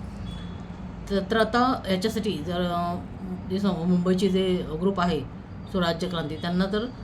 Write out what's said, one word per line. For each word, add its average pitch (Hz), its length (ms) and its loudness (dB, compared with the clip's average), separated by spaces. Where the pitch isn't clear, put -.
तर, 196 100 2
तर 220 60 2
आता 240 520 4
याच्यासाठी 208 420 2
जर, 170 300 -2
अ, 175 240 0
जे 190 100 0
सम-, 175 260 0
मुंबईचे 185 440 4
जे 185 360 2
ग्रुप 196 180 2
आहे 170 200 2
सुराज्य 170 360 0
क्रांती, 160 280 -4
त्यांना 175 300 2
तर 208 200 0